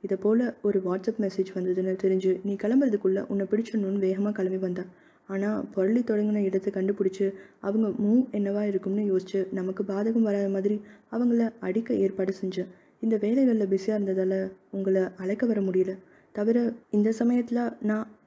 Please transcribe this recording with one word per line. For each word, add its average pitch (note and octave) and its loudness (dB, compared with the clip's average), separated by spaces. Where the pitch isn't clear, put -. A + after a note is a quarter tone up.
இதை G3 -2
போல A3+ 2
ஒரு G3 2
WhatsApp F#3 -2
message F#3+ -2
வந்ததுன்னு F#3 0
தெரிஞ்சு F#3 2
நீ G3+ -2
கிளம்புறதுக்குள்ள G#3 2
உன்னை G3 -2
பிடிச்சிடணும்னு G#3 -2
வேகமா G3 0
கிளம்பி F#3 -2
வந்தேன். F#3 -4
ஆனா G3+ -2
புரளி G3+ 2
தொடங்கின G#3 0
இடத்தை F#3+ 0
கண்டுபிடிச்சு G3 0
அவங்க G#3+ 0
மூவ் G#3+ 2
என்னவா G3+ -2
இருக்கும்னு G3 0
யோசிச்சு F#3 -2
நமக்கு F#3 -4
பாதகம் G#3+ 0
வராத G3+ 0
மாதிரி G3 0
அவங்கள A#3 2
அடிக்க G#3+ -2
ஏற்பாடு G3 0
செஞ்சேன். F#3 -4
இந்த A3+ 0
வேலைகள்ல A3 2
பிஸியா F#3+ 0
இருந்ததால F#3+ 0
உங்களை F#3+ 2
அழைக்க F#3+ -2
வர G#3+ 2
முடியல. F#3 2
தவிர A#3 2
இந்த G#3 2
சமயத்துல A#3+ 0
நான் G#3+ -2